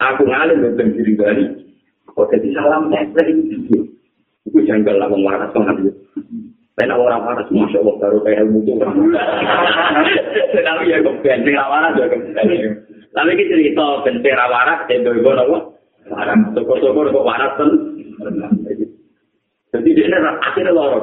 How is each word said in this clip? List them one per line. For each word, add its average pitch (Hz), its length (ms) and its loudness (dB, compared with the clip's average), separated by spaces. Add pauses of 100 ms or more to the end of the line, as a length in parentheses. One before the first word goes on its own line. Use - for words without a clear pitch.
Aku 131 240 0
ngalim 147 480 0
ben 113 240 0
diridani. 104 640 0 (480)
Kok - 160 0
dadi 110 240 0
salam 151 400 0
tempel 160 320 0
iki 160 320 0 (160)
piye? - 100 2 (720)
Iku - 160 4
janggal 104 320 2
lah 95 80 0
wong 98 160 0
waras, 98 320 -2
paham 95 320 0
ya? 101 60 -2 (840)
Tapi 117 120 2
nek 123 120 0
ora 120 200 2
waras, 120 320 -6
Masya 104 320 2
Allah, 104 160 2
baru 101 240 2
kayak 104 240 2
ilmu 110 160 2
itu. - 80 0 (1040)
<laughs> 311 920 0
Tapi 170 240 0
ya, 151 120 2
kok - 160 -2
ben 131 240 0
sing 143 120 0
ra 135 120 -2
waras, - 320 0
ya, - 80 2
kok - 160 -2
ben. 107 560 -2 (300)
Tapi 156 260 -2
iki 190 160 0
cerita, 151 540 2
ben 123 160 0
sing 135 100 2
ra 123 160 0
waras, 123 400 0
ben 123 160 0
do 120 140 0
iku 127 160 2
napa? 127 240 2 (500)
Waras. 104 320 0 (160)
Syukur-syukur 135 540 0
kok 117 180 2
waras, 120 300 -2
ten. 147 120 2 (2000)
Jadi 120 240 0
dia - 160 4
ini 180 80 2 (240)
akhirnya 180 320 -2
lara, 143 300 2